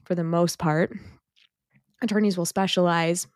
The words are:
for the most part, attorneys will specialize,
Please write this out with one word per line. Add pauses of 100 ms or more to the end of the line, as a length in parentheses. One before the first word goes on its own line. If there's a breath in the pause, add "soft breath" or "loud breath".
for
the
most
part, (1080 loud breath)
attorneys
will
specialize,